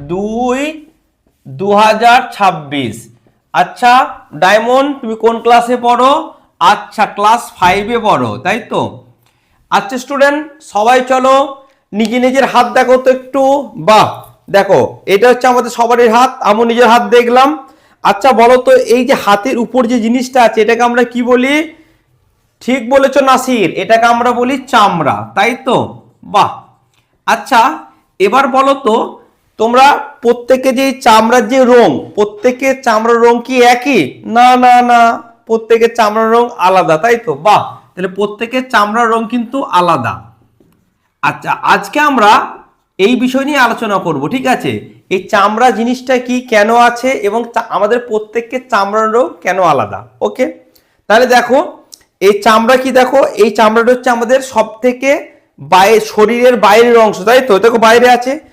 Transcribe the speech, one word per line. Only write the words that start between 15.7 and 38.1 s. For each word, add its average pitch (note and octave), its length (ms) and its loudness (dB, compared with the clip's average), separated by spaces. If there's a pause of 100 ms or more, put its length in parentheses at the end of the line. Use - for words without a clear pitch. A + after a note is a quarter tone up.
সবারই A#3+ 380 2
হাত, B3+ 160 2 (160)
আমি G#3+ 140 0 (100)
নিজের A#3+ 220 2
হাত A3+ 120 2 (120)
দেখলাম। B3 320 2 (540)
আচ্ছা C4 300 0
বলো A#3 240 4
তো, B3+ 140 2 (240)
এই B3+ 140 0
যে B3+ 140 2
হাতের G#3 340 0
উপর B3 240 -4 (100)
যে B3+ 140 0
জিনিসটা B3+ 360 -2
আছে A3 200 2
এটাকে A#3 280 0
আমরা A#3+ 140 0
কি A#3+ 200 -6
বলি? B3 300 0 (1080)
ঠিক C4 280 -2
বলেছো C4+ 320 2
নাসির, B3+ 480 0 (120)
এটাকে A3+ 320 2
আমরা A#3+ 180 -2
বলি B3 240 -2 (160)
চামড়া, F3 460 0 (160)
তাই A3+ 180 -2 (140)
তো? A3+ 120 -2 (560)
বাহ। G3 180 0 (760)
আচ্ছা A3+ 340 0 (580)
এবার A3+ 280 2
বলো C4 260 0 (120)
তো, A3 100 0 (640)
তোমরা A#3+ 260 2 (360)
প্রত্যেকে B3+ 520 0
যে C4+ 120 -2 (200)
চামড়ার A3+ 440 2
যে C4 160 0
রং, A#3 240 6 (260)
প্রত্যেকের B3+ 680 -2
চামড়ার A#3 420 0
রং A#3+ 100 4 (100)
কি B3+ 100 -4 (180)
একই? B3 260 0 (360)
না, B3 120 4 (100)
না, B3 240 4
না, A#3+ 180 2 (460)
প্রত্যেকের A3+ 500 0
চামড়ার A3 400 0
রং A#3+ 80 2 (240)
আলাদা, F3 300 2
তাই A#3 280 0
তো? D#3+ 60 -6 (140)
বাহ, G3 160 4 (300)
তাহলে F#3 260 -8